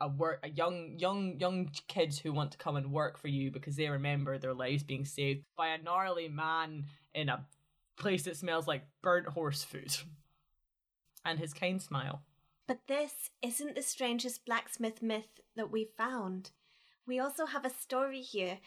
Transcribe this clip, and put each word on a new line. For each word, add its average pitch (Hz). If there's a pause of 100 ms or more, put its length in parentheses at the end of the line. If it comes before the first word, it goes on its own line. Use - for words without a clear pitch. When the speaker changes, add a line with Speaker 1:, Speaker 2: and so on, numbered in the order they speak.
Speaker 1:
a 151
work, 156
a 147
young, 165
young, 185
young 180 (160)
kids 160
who 156
want 147
to -
come 151
and 139
work 147
for 147
you 135
because 135
they 151
remember 143
their 131
lives 131
being 135
saved 139 (140)
by 160
a 160
gnarly 175
man 156 (300)
in 147
a 135 (500)
place 185
that 170
smells 165
like 143 (160)
burnt 175
horse 147
food. - (1300)
And 160
his 156
kind 185
smile. 139 (460)
Speaker 2:
But 254
this 285 (100)
isn't 262
the 277
strangest 240
blacksmith 226
myth 220 (160)
that 220
we've 220
found. 208 (560)
We 254
also 277
have 285
a 254
story 269
here 190